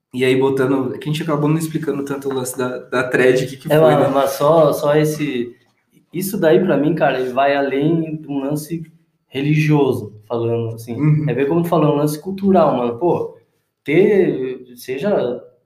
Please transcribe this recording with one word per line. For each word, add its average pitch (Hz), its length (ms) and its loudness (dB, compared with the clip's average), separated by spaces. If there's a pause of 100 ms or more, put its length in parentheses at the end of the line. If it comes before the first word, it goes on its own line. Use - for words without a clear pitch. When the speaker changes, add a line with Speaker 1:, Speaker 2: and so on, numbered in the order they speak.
(120)
Speaker 1:
e 127 120 -2
aí 127 140 4
botando, 135 600 0
que - 100 -10
a 151 40 0
gente 160 100 -4
acabou 151 260 0
não 156 100 2
explicando 139 460 -4
tanto 139 240 -8
o 131 60 -2
lance 127 240 -6
da, 127 220 -4
da 127 280 -4
thread, 127 360 2
o - 40 -6
que - 80 -14
que 156 160 -6
Speaker 2:
É, 151 60 6
Speaker 1:
foi, 156 160 6
Speaker 2:
mas, 143 60 4
Speaker 1:
né? 135 120 2
Speaker 2:
mas 139 200 2
só, 147 420 4
só 147 220 0
esse, 151 580 -2 (580)
isso 190 260 -6
daí 170 220 4
pra 160 160 2
mim, 151 180 0
cara, 147 260 0
ele 127 120 -4
vai 139 240 2
além 151 600 -2
de - 120 -14
um 139 120 -4
lance 151 420 -6 (440)
religioso, 143 880 0 (140)
falando 117 460 -4
assim. 120 200 -12
Speaker 1:
Uhum. 151 340 2
Speaker 2:
É 120 60 0
ver 139 140 0
como 170 140 0
tu 170 60 -6
falou, 151 260 2
um - 40 0
lance 151 220 -2
cultural, 185 560 2
mano. 120 220 -2
Pô, - 400 -2 (460)
ter, 147 800 2 (120)
seja 135 680 -4 (240)